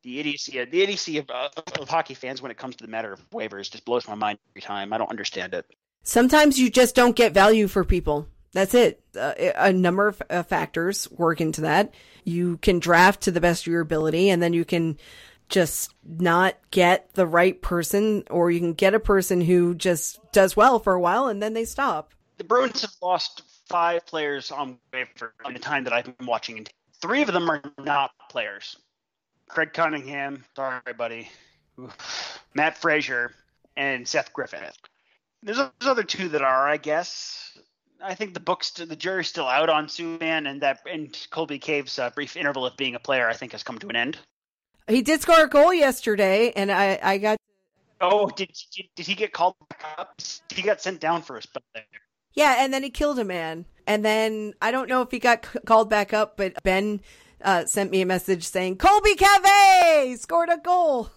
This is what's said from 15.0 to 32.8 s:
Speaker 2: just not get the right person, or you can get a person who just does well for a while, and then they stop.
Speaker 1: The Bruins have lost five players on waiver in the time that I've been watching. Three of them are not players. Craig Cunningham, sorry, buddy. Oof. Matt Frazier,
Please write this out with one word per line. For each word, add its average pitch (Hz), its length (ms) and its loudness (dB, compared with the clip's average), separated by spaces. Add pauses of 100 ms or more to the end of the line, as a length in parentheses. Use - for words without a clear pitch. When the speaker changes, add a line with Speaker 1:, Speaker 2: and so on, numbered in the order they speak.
Speaker 2:
just - 440 -2 (120)
not 170 520 0 (140)
get 180 440 2
the 185 120 2
right 170 340 4
person, 202 680 0
or 175 200 2
you 170 100 0
can 170 140 -2
get 190 200 2
a 220 60 2
person 190 400 2
who 175 340 4
just 170 460 -4 (120)
does 196 240 4
well 233 220 6
for 196 160 2
a 180 60 0
while, 202 260 2
and 208 160 -4
then 220 120 -4
they 226 100 -4
stop. 226 480 -4 (240)
Speaker 1:
The - 80 -14
Bruins 233 380 0
have 208 100 -10 (100)
lost 180 400 -2 (240)
five 170 400 -2
players 147 440 -6
on 135 280 -10 (140)
waiver 123 420 -10 (100)
in 127 100 -10
the 123 40 -14
time 139 260 -4
that 123 80 -4
I've 123 240 -4
been 127 100 -14
watching. 113 400 -6 (360)
Three 240 200 -2
of 214 100 -2
them 170 180 -2
are 147 120 -2 (160)
not 143 340 -2 (180)
players. 104 460 -10 (720)
Craig 160 240 -4
Cunningham, 143 720 -6 (100)
sorry, 127 420 -8
buddy. 117 340 -8 (480)
Oof. - 720 -14
Matt 156 240 -2
Frazier, 135 560 -2 (440)